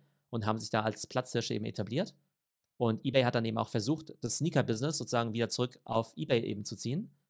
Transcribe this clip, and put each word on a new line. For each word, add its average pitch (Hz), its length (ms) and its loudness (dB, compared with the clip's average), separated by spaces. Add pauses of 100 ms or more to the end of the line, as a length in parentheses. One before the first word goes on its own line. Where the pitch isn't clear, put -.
(300)
und 113 160 -2
haben 110 140 2
sich 110 100 -8
da 110 120 2
als 110 260 -2
Platzhirsche 123 480 -2
eben 107 100 -2
etabliert. 117 480 -4 (640)
Und 113 280 2
eBay 131 180 4
hat 120 100 4
dann 117 120 2
eben 110 120 -2
auch 110 120 0
versucht, 110 520 -2
das 120 160 2
Sneaker-Business 139 640 2
sozusagen 117 340 0
wieder 113 160 0
zurück 123 340 -2
auf 113 320 0
eBay 143 280 2
eben 104 200 -4
zu - 120 -8
ziehen. 120 340 -4 (200)